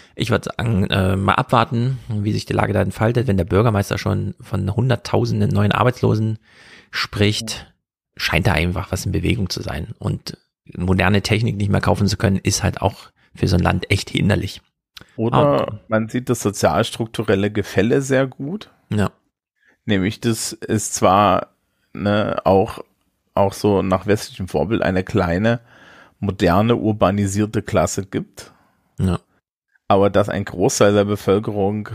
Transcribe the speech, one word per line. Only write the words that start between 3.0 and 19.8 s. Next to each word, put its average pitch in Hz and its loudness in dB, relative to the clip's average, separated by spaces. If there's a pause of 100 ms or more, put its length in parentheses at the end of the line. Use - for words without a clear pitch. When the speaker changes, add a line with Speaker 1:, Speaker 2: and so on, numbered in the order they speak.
Speaker 1:
wenn 98 2
der 95 0
Bürgermeister 101 2
schon 98 -4
von 98 -4
Hunderttausenden 113 0
neuen 101 2
Arbeitslosen 110 0 (540)
spricht, - -4 (440)
scheint - 0
da 104 4
einfach 87 -2
was 92 -4
in 95 -2
Bewegung 87 0
zu - -8
sein. 85 -8
Und - -6 (400)
moderne 92 2
Technik 107 0
nicht 101 -2
mehr 98 2
kaufen 98 2
zu 98 -2
können, 98 2
ist - -2
halt 95 -2
auch 98 -2 (380)
für - -2
so 92 2
ein 90 2
Land 90 0
echt - 0
hinderlich. 98 -2 (560)
Speaker 2:
Oder 117 0
Speaker 1:
Ah. 143 0
Speaker 2:
man 110 0
sieht 127 -4
das 120 -2
sozialstrukturelle 104 0
Gefälle 107 0
sehr 135 0
gut. 143 -10 (200)
Speaker 1:
Ja. 104 0 (720)